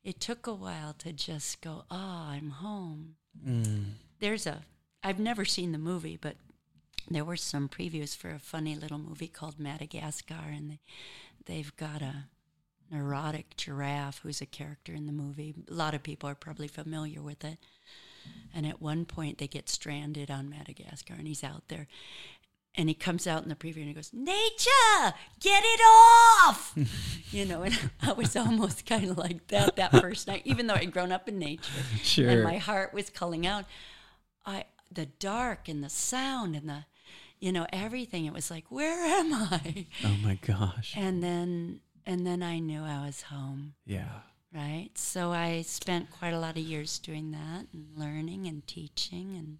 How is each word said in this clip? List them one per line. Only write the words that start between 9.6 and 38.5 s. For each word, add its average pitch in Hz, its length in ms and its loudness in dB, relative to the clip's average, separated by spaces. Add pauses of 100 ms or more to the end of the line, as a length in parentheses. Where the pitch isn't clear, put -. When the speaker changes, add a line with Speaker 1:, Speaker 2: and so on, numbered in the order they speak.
Speaker 1:
and 151 180 -10
they, 151 80 -16 (680)
they've 156 300 -10
got 151 260 -8
a 139 240 -10 (680)
neurotic 151 640 -6
giraffe 143 600 -6
who's 147 220 -10
a - 60 -10
character 147 460 -14
in 151 140 -8
the 147 60 -6
movie. 147 420 -8 (140)
A - 40 -14
lot 156 220 -2
of 143 80 -6
people 147 260 -10
are 143 60 -8
probably 147 340 -12
familiar 156 540 -10
with 147 220 -14
it. 160 140 -12 (960)
And 151 120 -4
at 156 140 -8
one 156 240 -4
point, 156 340 -8
they 143 100 -8
get - 200 -12
stranded 147 640 -8
on 139 180 -8
Madagascar, 147 680 -16
and 151 120 -12
he's 156 160 -8
out 147 260 -12
there. 156 200 -10 (840)
And 160 140 0
he 160 60 0
comes 175 320 -4
out 160 160 -2
in - 60 -10
the 156 80 -6
preview, 160 220 -12
and 151 100 -8
he 147 60 -10
goes, - 180 -16
"Nature, 427 1000 4 (260)
get 403 240 6
it 453 160 4
off!" 453 960 12
Speaker 2:
<laughs> 147 100 2 (460)
Speaker 1:
You 202 140 -2
know, 175 160 -4
and 190 340 -2
<laughs> - 60 -8
I 285 100 2
was 240 240 0
almost 226 480 2
kinda 196 300 0
like 170 340 -4
that 202 280 4
that 185 160 0
first - 360 4
night, 196 160 -6
even 247 220 0
though 214 80 2
I'd 180 180 0
grown 180 200 -2
up 185 160 -4
in 208 100 -6
nature. 156 340 -6 (300)
Speaker 2:
Sure. 131 260 4
Speaker 1:
And 117 160 6
my 104 140 0
heart 196 340 -2
was 202 160 -6
calling 175 380 -4
out. 202 180 -2 (800)
I, 196 200 -8 (260)
the 170 160 -6
dark 208 600 -6
and 147 160 -6
the 143 60 -8
sound 254 640 -4
and 147 140 -8
the, 147 160 -10 (560)
you 190 120 -2
know, 170 200 -2
everything. 214 540 -4
It 147 80 -6
was - 160 -6